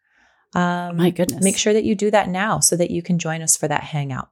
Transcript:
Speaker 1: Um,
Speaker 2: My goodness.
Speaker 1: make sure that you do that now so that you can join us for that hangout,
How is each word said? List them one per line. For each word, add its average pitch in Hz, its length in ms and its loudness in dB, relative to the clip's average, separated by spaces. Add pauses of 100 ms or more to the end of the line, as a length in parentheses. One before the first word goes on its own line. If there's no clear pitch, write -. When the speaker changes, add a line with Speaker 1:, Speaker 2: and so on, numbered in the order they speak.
(540)
Speaker 1:
Um, 175 440 -2
Speaker 2:
My 170 120 4
goodness. 180 340 0
Speaker 1:
make 196 140 2
sure 214 160 2
that 214 100 2
you 220 120 0
do 208 160 0
that 208 180 2
now 185 300 -2
so - 180 2
that 170 140 0
you 170 100 -4
can 170 180 0
join 160 220 -6
us 160 160 0
for 160 100 -2
that 147 160 -2
hangout, 139 480 -6